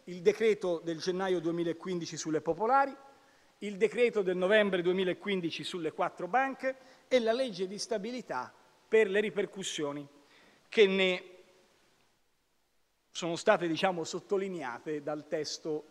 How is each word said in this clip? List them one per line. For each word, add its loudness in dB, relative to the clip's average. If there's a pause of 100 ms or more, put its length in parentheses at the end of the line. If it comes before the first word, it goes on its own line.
il -12
decreto 2
del -4
gennaio -2
duemilaquindici -4
sulle -4
popolari, 2 (680)
il -8
decreto 2
del 0
novembre 4
duemilaquindici -2
sulle -6
quattro -4
banche -2 (320)
e 4
la 2
legge -2
di -10
stabilità -6 (360)
per 6
le 2
ripercussioni -6 (600)
che 8
ne 2 (1900)
sono -4
state, 4
diciamo, 0
sottolineate -4
dal -6
testo, -6